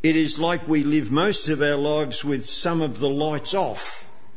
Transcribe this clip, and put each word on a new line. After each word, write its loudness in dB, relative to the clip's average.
It 2
is 2
like 0
we 2
live 2
most 2
of 2
our 2
lives -2
with -2
some 0
of -2
the 0
lights -2
off -4